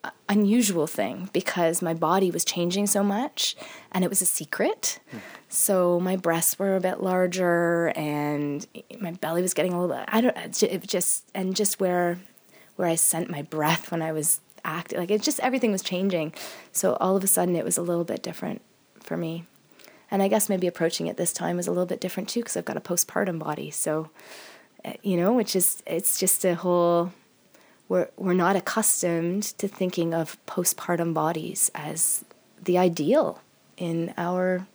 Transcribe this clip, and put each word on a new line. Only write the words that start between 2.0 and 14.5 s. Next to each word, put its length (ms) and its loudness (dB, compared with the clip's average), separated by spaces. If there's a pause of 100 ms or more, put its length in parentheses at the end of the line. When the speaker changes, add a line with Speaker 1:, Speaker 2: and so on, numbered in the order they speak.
Speaker 1:
was 140 -2
changing 420 0
so 160 2
much, 540 -2 (340)
and 140 0
it 40 0
was 120 0
a 40 0
secret. 760 -2 (120)
Speaker 2:
Hmm. 60 -12 (320)
Speaker 1:
So 500 4
my 160 2
breasts 420 0
were 200 2
a 20 4
bit 240 0
larger, 920 4
and 720 -2 (360)
my 100 -4
belly 300 -2
was 120 0
getting 200 0
a 80 0
little 160 0
bit, 100 -8
I 140 2
don't, 160 2
it 160 -10
ju-, 180 4
it 160 -6
just, 380 -2 (100)
and 220 -2
just 240 0
where, 380 2 (580)
where 100 0
I 80 2
sent 340 0
my 120 -4
breath 500 0
when 100 -2
I 120 -4
was 260 0 (240)